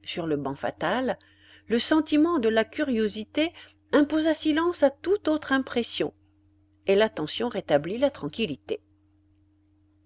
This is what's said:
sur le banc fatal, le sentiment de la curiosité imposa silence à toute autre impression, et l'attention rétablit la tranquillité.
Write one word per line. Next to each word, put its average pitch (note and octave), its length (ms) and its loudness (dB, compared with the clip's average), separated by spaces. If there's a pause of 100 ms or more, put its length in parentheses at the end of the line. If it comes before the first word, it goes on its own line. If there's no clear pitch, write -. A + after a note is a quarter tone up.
sur - 240 -8
le D#3 100 0
banc C#3 200 -6
fatal, G#3+ 600 -4 (520)
le A#3 100 2
sentiment D#4 640 2
de A3 80 2
la A3 160 2
curiosité A3+ 880 -2 (400)
imposa D4+ 420 4
silence D#4+ 480 0
à C#4 80 6
toute F4+ 380 -2
autre D4+ 240 -2
impression, B3 600 -2 (720)
et G3 100 4
l'attention G#3+ 520 0
rétablit F3 500 -2
la C4+ 120 2
tranquillité. - 720 -6 (1300)